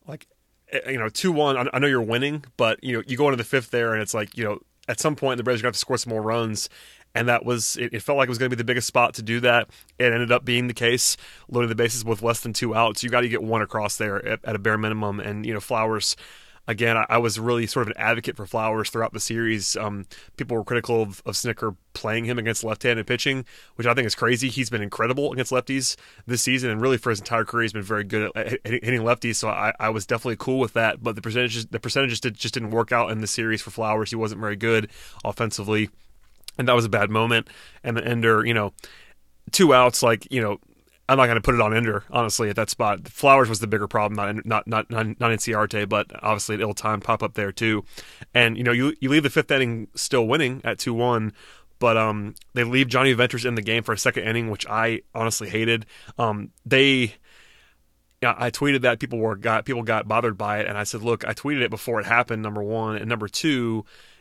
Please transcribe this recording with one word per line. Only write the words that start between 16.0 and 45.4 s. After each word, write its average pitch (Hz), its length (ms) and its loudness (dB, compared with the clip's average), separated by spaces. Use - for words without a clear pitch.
again, 113 280 2
I, 110 140 2
I 113 80 4
was 113 220 0
really 117 260 0
sort 113 220 -2
of 110 80 -6
an - 60 -20
advocate 117 360 -2
for 104 80 -10
Flowers 110 460 -2
throughout 113 220 -4
the 110 60 -8
series. 113 560 -2
Um, 101 300 -6
people 123 180 -4
were 107 80 -2
critical 117 380 0
of, 101 240 -4
of 101 80 -6
Snitker 120 420 -4
playing 113 320 -4
him 120 120 -4
against 113 260 -4
left-handed 113 440 -2
pitching, 131 380 -2
which 120 120 -2
I 117 80 6
think 127 100 2
is 104 100 -2
crazy. 123 320 0
He's 120 220 -4
been 113 140 -2
incredible 127 500 -2
against 127 180 -4
lefties 131 440 -2
this 117 160 -2
season, 127 260 2
and 107 100 -2
really 127 200 4
for 123 100 -4
his 107 100 0
entire 113 260 0
career, 117 180 -2
he's 107 100 -2
been 107 80 -6
very 104 220 -2
good 104 320 -4
at, 110 180 -4
at - 120 -6
hit-, 110 200 -4
hitting 120 160 0
lefties. 117 360 0
So 110 120 -2
I, 104 300 -2
I 110 100 0
was 107 160 -4
definitely 117 320 -2
cool 131 220 -2
with 120 140 0
that, 113 300 0
but 113 120 -4
the 104 60 -12
percentages, 117 440 -2
the 113 140 -6
percentages 131 420 0
did, 110 140 -4
just - 180 -6
didn't 113 180 -4
work 113 200 0
out 117 200 2
in 110 100 -4
the 110 60 -4
series 110 360 -2
for 98 80 -16
Flowers. 110 400 -2
He 117 40 -6
wasn't 110 240 -4
very 107 160 -4
good 110 340 2
offensively. 107 640 -2
And 123 100 -2
that 127 80 6
was 117 100 4
a 107 40 0
bad 104 200 2
moment. 113 380 2
And 117 140 -2
the - 80 -2
Ender, 113 400 4
you 120 80 2
know, 104 200 0
two 160 220 8
outs, 123 300 6
like, 113 280 2
you 127 100 -2
know, 104 160 -2
I'm 135 80 4
not 127 100 8
gonna 117 140 2
put 127 140 2
it 117 60 4
on 107 140 2
Ender, 110 340 0
honestly, 117 400 0
at 101 60 -4
that 110 140 0
spot. 107 380 -2
Flowers 135 420 6
was 104 100 -2
the 110 80 -4
bigger 104 200 -2
problem, 104 280 0
not, 104 300 -4
not, 110 220 -2
not, 110 220 -4
not, 110 160 -2
not 117 120 2
Inciarte, 107 580 -2